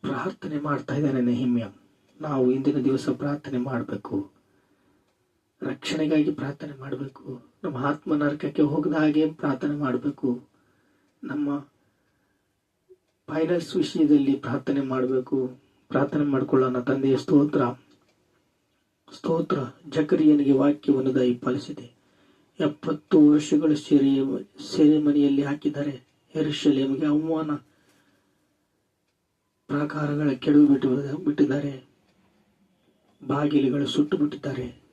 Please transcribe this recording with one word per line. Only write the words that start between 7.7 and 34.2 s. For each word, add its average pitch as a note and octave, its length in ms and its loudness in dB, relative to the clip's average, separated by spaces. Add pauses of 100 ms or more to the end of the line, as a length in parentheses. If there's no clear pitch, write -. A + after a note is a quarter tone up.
ಆತ್ಮ D3 380 -4
ನರಕಕ್ಕೆ D3 460 -2
ಹೋಗದ D3+ 320 0
ಹಾಗೆ D#3 400 2
ಪ್ರಾರ್ಥನೆ D3 420 -2
ಮಾಡ್ಬೇಕು. B2+ 720 -4 (760)
ನಮ್ಮ C#3+ 360 -4 (1700)
ಫೈನಾನ್ಸ್ D#3+ 480 -2
ವಿಷಯದಲ್ಲಿ D3 580 2
ಪ್ರಾರ್ಥನೆ B2+ 480 -4
ಮಾಡ್ಬೇಕು. C3 680 -2 (400)
ಪ್ರಾರ್ಥನೆ C#3+ 360 0
ಮಾಡ್ಕೊಳ್ಳೋಣ. C3 560 2
ತಂದೆಯ C3+ 380 0
ಸ್ತೋತ್ರ, D3 440 2 (1500)
ಸ್ತೋತ್ರ. E3 440 -2 (320)
ಜಕರಿಯನಿಗೆ D3 640 4
ವಾಕ್ಯವನ್ನು C3+ 640 2
ದಯಪಾಲಿಸಿದೆ. B2+ 840 -2 (580)
ಎಪ್ಪತ್ತು D3+ 680 2
ವರ್ಷಗಳು D3+ 480 2
ಸೆರೆ-, C3+ 720 0 (160)
ಸೆರೆಮನೆಯಲ್ಲಿ D3 800 4
ಹಾಕಿದ್ದಾರೆ. C#3+ 600 -4 (320)
ಯೆರೂಸಲೇಮಿಗೆ D3 680 0
ಅವಮಾನ, D#3 500 -2 (2000)
ಪ್ರಾಕಾರಗಳ D3 640 -2
ಕೆಡವು D3 360 6
ಬಿಟ್ಟು, C#3 500 0
ಬಿಟ್ಟಿದ್ದಾರೆ, C#3+ 680 -2 (1400)
ಬಾಗಿಲುಗಳು C#3+ 600 0
ಸುಟ್ಟು D3 300 0
ಬಿಟ್ಟಿದ್ದಾರೆ. C3+ 640 -6 (120)